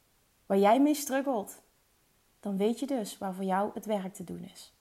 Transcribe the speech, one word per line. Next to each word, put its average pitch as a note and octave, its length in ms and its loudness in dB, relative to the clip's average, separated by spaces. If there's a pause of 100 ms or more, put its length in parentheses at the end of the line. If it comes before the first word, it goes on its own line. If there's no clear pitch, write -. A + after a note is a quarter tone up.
(460)
waar G3 120 2
jij G#3 240 6
mee D4 120 6
struggelt, C4+ 680 -2 (760)
dan G3+ 180 -4
weet A3 220 2
je C#4+ 60 -4
dus B3 320 -4
waar G3 160 -6
voor F#3+ 100 -6
jou F#3+ 300 0
het G#3 120 -12
werk F#3+ 280 -4
te F#3+ 100 -14
doen F3 300 -12
is. - 280 -20